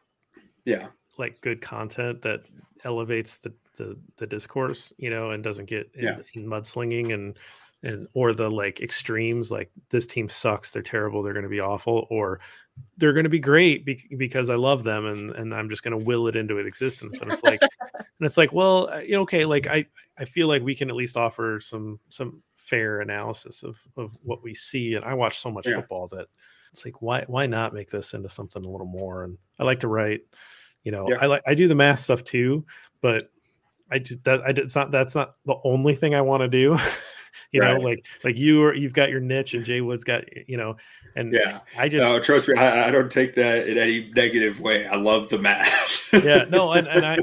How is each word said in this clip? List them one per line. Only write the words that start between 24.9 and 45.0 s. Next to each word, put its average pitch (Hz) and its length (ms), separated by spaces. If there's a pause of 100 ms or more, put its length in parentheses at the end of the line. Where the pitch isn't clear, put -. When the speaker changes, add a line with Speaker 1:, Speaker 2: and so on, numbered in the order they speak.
Speaker 2:
and 104 100
I 123 100
watch 123 260
so 123 100
much 101 160
Speaker 1:
Yeah. 120 100
Speaker 2:
football 90 320
that 92 200 (420)
it's - 140
like, - 180
why, 120 240
why 131 200
not 113 280
make 104 160
this 101 240
into 98 140
something 95 360
a 92 60
little 95 160
more? 92 380
And 90 120 (220)
I 135 60
like 127 160
to 123 80
write, 107 320 (640)
you 104 80
know, 98 180
Speaker 1:
Yeah. 123 100
Speaker 2:
I 143 60
like, 143 200
I 143 80
do 180 140
the 156 60
math 143 240
stuff 120 260
too, 127 400 (380)
but 113 280 (600)
I 135 80
just, 127 260
that, 131 180
I, 131 80
it's 135 260
not, 143 160
that's 131 240
not 139 180 (100)
the 135 200
only 135 320
thing 147 180
I 143 60
wanna 135 260
do. 131 360
<laughs> - 60 (680)
You 135 60
know, 127 140
Speaker 1:
Right. 131 80
Speaker 2:
like, 120 240 (180)
like, 120 140
you 151 260
are, 147 80
you've 135 220
got 139 160
your 131 100
niche, 131 320
and 120 100
Jay 123 200
Wood's 120 220
got, 120 200 (240)
you 127 80
know, 110 220 (380)
and 120 180
Speaker 1:
Yeah. 101 260 (160)
Speaker 2:
I 127 100
just 147 160
Speaker 1:
No, 120 160
trust 143 300
me, 135 80
I, 120 320
I - 20
don't 131 220
take 131 220
that 117 340
in 110 80
any 113 400
negative 117 460
way. 107 240
I 104 100
love 107 320